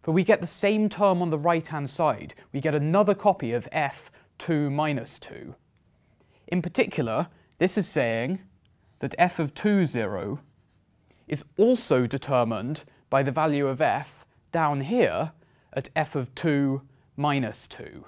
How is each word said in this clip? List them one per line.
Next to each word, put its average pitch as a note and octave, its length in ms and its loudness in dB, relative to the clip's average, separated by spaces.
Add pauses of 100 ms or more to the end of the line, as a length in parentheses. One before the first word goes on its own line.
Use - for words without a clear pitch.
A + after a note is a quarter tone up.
but D#3+ 100 0
we F3+ 100 4
get G#3 180 6
the F3 60 -6
same G#3+ 420 0
term F#3+ 320 2
on E3+ 80 0
the D#3 80 0
right-hand D#3+ 500 0
side. D3 460 -2 (180)
We C3+ 80 -4
get D3 140 0
another F3 400 2
copy F#3 380 0
of A3+ 200 -4
f - 380 -4 (300)
two D3 320 0
minus C#3+ 480 -4
two. - 340 -16 (960)
In F3 160 0
particular, C#3 640 -2 (320)
this F3+ 180 2
is F#3+ 100 0
saying B2+ 540 0 (560)
that - 220 -6
f F3 180 2
of D3+ 160 -2
two, G3+ 320 2
zero G#2 540 -4 (880)
is D3+ 180 -6 (100)
also F#3 520 4
determined A#2+ 760 -2 (280)
by C#3 100 4
the C#3 100 0
value C#3+ 360 0
of C3 120 -4
f C3+ 460 -2 (260)
down D3 300 0
here C#3 520 0 (380)
at - 240 -6
f D#3 200 -2
of B2+ 180 -4
two C#3+ 480 0 (340)
minus C#3 520 -2
two. - 400 -16